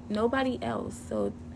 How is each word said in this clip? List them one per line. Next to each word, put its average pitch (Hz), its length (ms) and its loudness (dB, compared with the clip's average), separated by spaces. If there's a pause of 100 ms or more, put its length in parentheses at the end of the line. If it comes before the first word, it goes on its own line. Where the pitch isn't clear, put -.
nobody 240 540 4
else. - 360 -2 (120)
So - 240 0 (220)